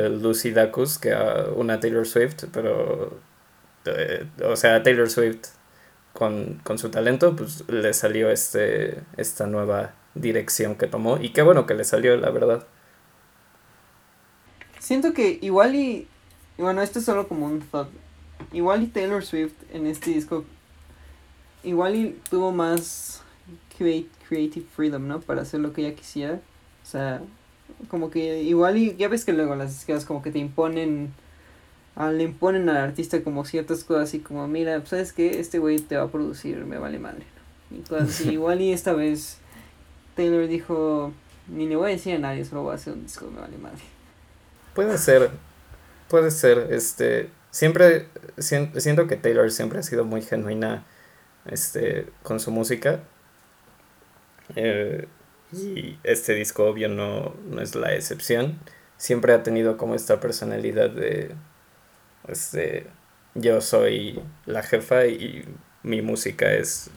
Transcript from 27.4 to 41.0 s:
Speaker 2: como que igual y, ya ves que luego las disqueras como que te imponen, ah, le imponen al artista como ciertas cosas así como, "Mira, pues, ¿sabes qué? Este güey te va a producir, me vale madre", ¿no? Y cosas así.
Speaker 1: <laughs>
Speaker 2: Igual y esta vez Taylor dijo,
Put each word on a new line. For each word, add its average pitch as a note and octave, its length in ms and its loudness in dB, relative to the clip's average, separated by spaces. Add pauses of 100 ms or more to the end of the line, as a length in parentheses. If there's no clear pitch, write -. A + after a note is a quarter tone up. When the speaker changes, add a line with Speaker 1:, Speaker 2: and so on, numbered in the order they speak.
Speaker 2:
como D#3+ 220 -4
que D#3+ 320 -2
igual F3 360 4
y, G#3+ 180 2
ya G3+ 120 0
ves A3+ 180 -2
que F#3 80 2
luego D3+ 200 0
las C3+ 200 -6
disqueras D3+ 320 -6
como D3 160 -6
que D3+ 80 -8
te D3+ 80 -4
imponen, D3+ 760 -2 (800)
ah, D#3 160 -2
le D#3+ 140 0
imponen F3 460 0
al D3 80 2
artista D#3+ 440 -2
como C#3+ 220 -4
ciertas D#3+ 400 -4
cosas D#3 200 0
así D3+ 160 -6
como, C#3+ 280 -8
"Mira, D#3+ 300 -2
pues, D3 100 -8
¿sabes F#3 240 -4
qué? E3+ 280 0
Este E3+ 180 -4
güey D#3 200 2
te D3 200 -4
va C#3 60 0
a C#3+ 60 -4
producir, D3+ 540 -6
me C#2 140 -10
vale D2 200 -8
madre", - 280 -14 (440)
¿no? - 60 -16
Y - 60 -14
cosas D3+ 260 -2
así. - 220 -2
Speaker 1:
<laughs> - 20 0
Speaker 2:
Igual E3+ 300 0
y F#3+ 100 2
esta F3 220 0
vez D3+ 420 -2 (800)
Taylor E3+ 320 2
dijo, D#3 640 -2 (360)